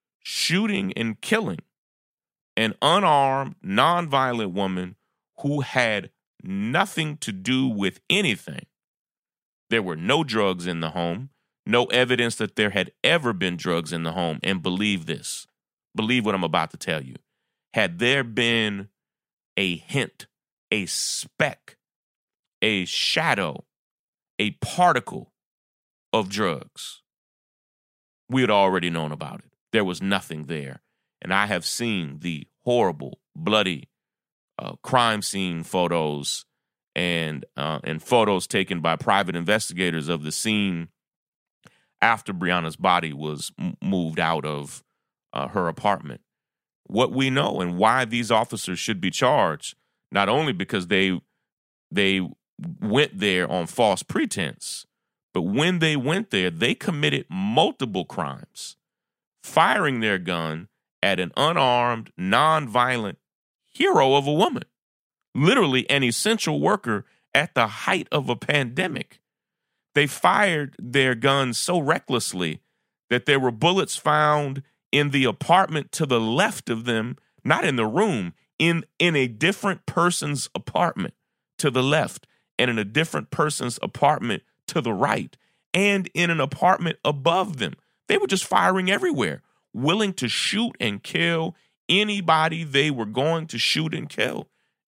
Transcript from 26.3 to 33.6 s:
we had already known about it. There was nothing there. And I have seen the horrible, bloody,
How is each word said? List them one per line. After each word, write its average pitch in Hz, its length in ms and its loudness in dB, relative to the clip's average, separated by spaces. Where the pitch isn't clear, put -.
we 127 140 0
had 117 80 4
already 95 400 4
known 80 220 -4
about 76 280 -10
it. - 120 -20
There 107 140 2
was 87 160 -6
nothing 90 440 -2
there. 69 360 -8
And 90 100 -8
I 101 140 2
have 90 200 -4
seen 90 560 -4
the 82 260 -8
horrible, 92 540 0
bloody, 92 540 -2